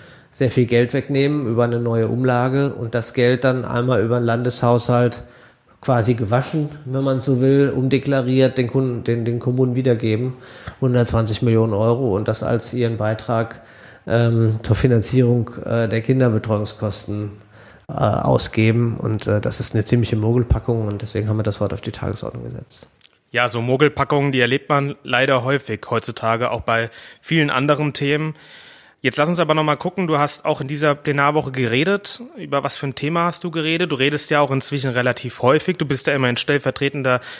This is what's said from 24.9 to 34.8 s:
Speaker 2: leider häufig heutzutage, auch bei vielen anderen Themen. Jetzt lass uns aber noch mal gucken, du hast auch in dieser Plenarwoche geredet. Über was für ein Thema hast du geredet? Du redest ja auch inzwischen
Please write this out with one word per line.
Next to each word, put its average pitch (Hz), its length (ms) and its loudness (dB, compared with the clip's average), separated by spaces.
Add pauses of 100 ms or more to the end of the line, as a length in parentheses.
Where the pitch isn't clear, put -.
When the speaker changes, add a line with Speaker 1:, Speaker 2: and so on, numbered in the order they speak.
Speaker 2:
leider 131 420 2
häufig 131 460 -2
heutzutage, 113 600 -2
auch 110 120 -4
bei 113 260 0 (320)
vielen 156 300 0
anderen 143 420 2
Themen. 151 420 -2 (680)
Jetzt 127 180 0
lass 151 100 4
uns 175 100 0
aber 156 140 2
noch 156 120 4
mal 151 120 2
gucken, 175 300 -4
du 156 100 2
hast 143 300 -2
auch 151 160 0
in 135 40 -4
dieser 147 280 0
Plenarwoche 143 580 0
geredet. 135 720 -2 (160)
Über 143 260 -4
was 143 140 -6
für - 80 -8
ein 135 80 -6
Thema 170 320 -2
hast 170 180 -6
du 180 60 -4
geredet? 160 420 -2
Du 147 40 -2
redest 143 340 -2
ja 147 100 4
auch 143 100 2
inzwischen 135 420 -2